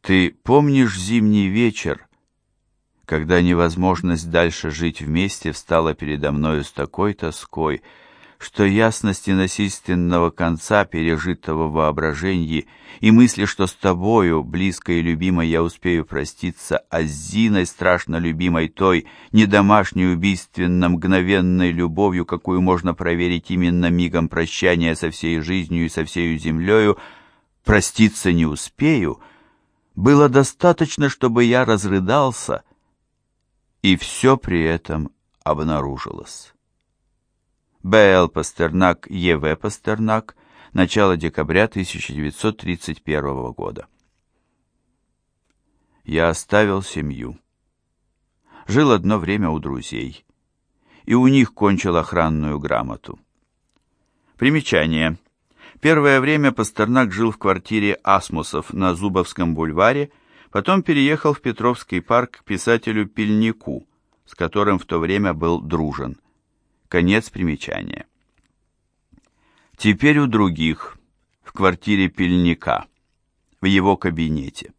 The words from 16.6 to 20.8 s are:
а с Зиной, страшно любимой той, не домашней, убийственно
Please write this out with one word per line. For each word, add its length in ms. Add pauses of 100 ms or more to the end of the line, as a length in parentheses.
а 120
с 40
Зиной, 600
страшно 500
любимой 520
той, 380 (240)
не 160
домашней, 600
убийственно 840